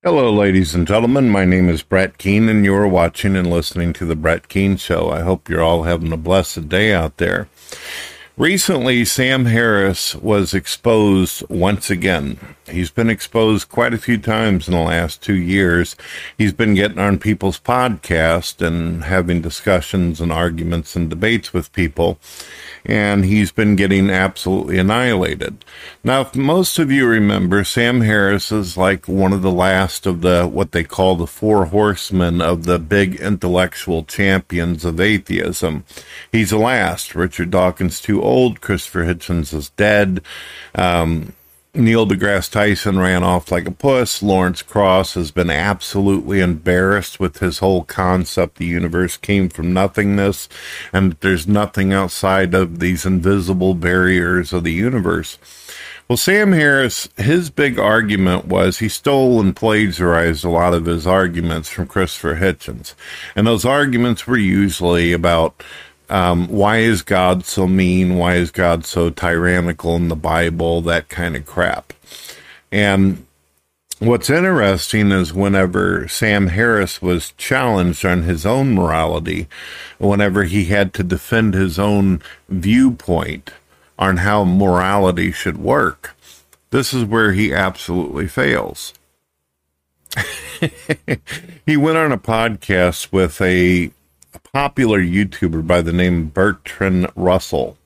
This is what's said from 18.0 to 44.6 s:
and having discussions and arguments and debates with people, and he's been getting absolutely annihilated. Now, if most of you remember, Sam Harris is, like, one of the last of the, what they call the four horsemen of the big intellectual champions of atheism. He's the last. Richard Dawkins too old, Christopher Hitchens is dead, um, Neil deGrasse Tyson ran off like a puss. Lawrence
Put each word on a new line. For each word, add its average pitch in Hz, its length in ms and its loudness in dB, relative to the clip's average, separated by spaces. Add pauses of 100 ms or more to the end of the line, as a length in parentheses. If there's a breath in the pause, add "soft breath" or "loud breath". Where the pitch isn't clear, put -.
and 82 380 -4
having 87 360 0
discussions 87 800 -2
and 85 120 -2
arguments 82 640 -4
and 82 120 -2
debates 101 440 -2
with - 200 -4
people, 85 460 -2 (680 loud breath)
and 104 400 0
he's 101 280 2
been 104 240 2
getting 98 340 2
absolutely 95 680 -2
annihilated. 98 840 -2 (380 loud breath)
Now, 131 200 2
if - 120 -8
most 139 460 0
of 143 100 2
you 135 160 4
remember, 101 560 2
Sam 120 380 0
Harris 101 500 2
is, 95 260 -4
like, 92 300 0
one 95 260 2
of 95 100 0
the 95 100 2
last 92 540 0
of 87 160 -2
the, 87 260 2
what 87 240 -4
they 85 120 -2
call 92 300 0
the 85 120 -4
four 104 400 2
horsemen 92 760 0
of 85 240 0
the 87 160 2
big 95 360 0
intellectual 90 840 -2
champions 87 840 -2
of 82 140 -4
atheism. 87 840 -2 (480 loud breath)
He's 110 180 0
the 107 80 0
last. 107 560 -2
Richard 87 360 -4
Dawkins 92 500 0
too 101 240 -2
old, 123 380 2
Christopher 90 420 -4
Hitchens 85 480 -4
is 76 160 -8
dead, 104 540 2 (520 loud breath)
um, 82 600 0 (400)
Neil 113 320 4
deGrasse 98 440 0
Tyson 104 500 0
ran 90 240 2
off 90 260 0
like 87 160 -2
a 92 60 -6
puss. 127 500 0
Lawrence 92 400 0